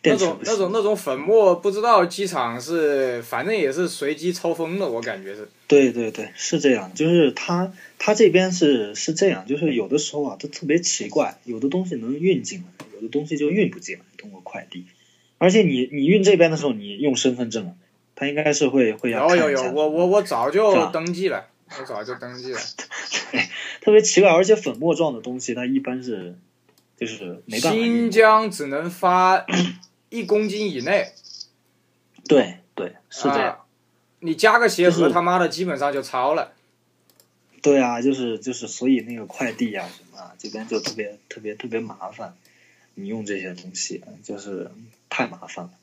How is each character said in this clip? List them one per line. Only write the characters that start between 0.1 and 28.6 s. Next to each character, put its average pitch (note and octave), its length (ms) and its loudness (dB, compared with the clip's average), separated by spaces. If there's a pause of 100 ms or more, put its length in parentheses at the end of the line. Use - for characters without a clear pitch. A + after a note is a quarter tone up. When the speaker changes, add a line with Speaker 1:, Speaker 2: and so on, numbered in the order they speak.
Speaker 1:
池 F#3 80 2
不 E3 80 2
行。 - 100 -10
Speaker 2:
那 A3 140 0
种， - 0 -
那 - 0 -
种， F#3 160 0
那 A3 100 0
种 G#3 120 2
粉 C3+ 220 -4
末 F#3 380 6
不 G3 160 -2
知 G3+ 100 -4
道 G#3+ 240 4
机 F#3+ 220 -6
场 B2+ 320 -4
是， C3+ 640 0
反 A#2 240 -6
正 A3 100 -2
也 D3+ 160 0
是 E3 160 -2
随 D3 260 -4
机 D#3+ 200 -4
抽 F3 200 -2
风 E3 240 -4
的， G3 80 -2
我 A#2 160 -4
感 G#2+ 220 -8
觉 G2 100 -12
是。 G#2+ 140 -14 (200)
Speaker 1:
对， C#3 240 8
对， A2+ 200 -4
对， G#2+ 240 -10
是 - 240 -4
这 C#3 120 4
样。 F#2+ 240 -2
就 D#3 140 0
是 E3 220 6
他， F3+ 420 -4 (260)
他 G#3 160 0
这 G#3+ 140 8
边 F#3 240 4
是， B2+ 420 2
是 - 180 -6
这 G3 140 2
样， G2 180 -2
就 C3 120 -4
是 D3+ 160 -2
有 G#2+ 140 -2
的 C#3 100 0
时 - 180 -4
候 D3 80 -4
啊， G#2+ 160 -8
他 - 80 -12
特 - 180 -14
别 D3 140 2
奇 G3 300 -4
怪， C#3+ 340 -2
有 A#2 160 -10
的 C3 80 -2
东 F#3 180 -2
西 F3 100 -6
能 B2 220 -6
运 E3 240 0
进 G2+ 200 -12
来， - 240 -20 (100)
有 G2+ 60 -16
的 A2+ 80 -10
东 D3 160 -4
西 D#3 120 -6
就 D3 120 0
运 F3+ 200 2
不 - 100 -12
进 - 180 -14
来， - 80 -20 (120)
通 - 140 -20
过 F#2+ 100 -20
快 - 280 -14
递。 F2 160 -16 (540)
而 F3+ 120 6
且 A3 100 6
你， C3 300 2
你 C#3+ 160 0
运 F3+ 160 4
这 G3 140 6
边 E3 140 6
的 D#3+ 60 -2
时 C#3 80 -4
候， C3+ 80 0
你 G2+ 240 -10
用 C#3+ 200 0
身 B2+ 180 0
份 A#2+ 160 -6
证 G#2+ 160 -6
啊， F2 80 -14 (400)
他 C#3 120 -6
应 C#3+ 60 -4
该 D3+ 200 0
是 D3 160 2
会， B2 240 4
会 A#2 180 -4
要 C3 160 2
看 F3 100 6
一 - 20 4
下。 D#3+ 60 4
Speaker 2:
有， D3 60 2
有， C3+ 140 0
有， B2+ 60 -2
我， D3+ 180 2
我， E3+ 180 2
我 G3+ 140 4
早 C3+ 280 -2
就 G#3 220 4
Speaker 1:
是 F#3 60 6
吧？ - 140 2
Speaker 2:
登 E3 220 -4
记 F3+ 140 -4
了， G#2+ 200 -4 (320)
我 C3+ 40 -12
早 A#2 200 -10
就 B2 120 -10
登 B2 260 -16
记 B2+ 120 -8
了。 A2 60 -8
Speaker 1:
<laughs> - 720 -10
对， - 100 -2 (400)
特 G#3+ 100 4
别 G#3+ 100 10
奇 - 200 4
怪， G3 100 8
而 F3 140 6
且 G#3+ 100 6
粉 C3 220 -6
末 D#3 180 2
状 D3+ 180 0
的 A#2 60 -10
东 B2 200 -10
西， B2 140 -6
它 B2 120 -6
一 C3+ 140 0
般 C3 220 -6
是， F#2 360 -10 (600)
就 A#2+ 80 -6
是 G2 400 -12
没 G#2+ 140 -6
办 E3 140 2
法 A3 40 2
运。 A3+ 60 0
Speaker 2:
新 A#3 280 0
疆 A3 380 6
只 D3 180 -8